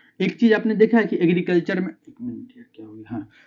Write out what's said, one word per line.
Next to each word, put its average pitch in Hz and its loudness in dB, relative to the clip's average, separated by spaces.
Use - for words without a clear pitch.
एक 190 -2
चीज 226 2
आपने 214 0
देखा 220 4
है 214 4
कि 175 -2
agriculture 175 0
में, 185 -6
एक - -18
minute - -12
यार, 120 -20
क्या 110 -18
हो 107 -20
गया? 110 -18
हाँ, - -10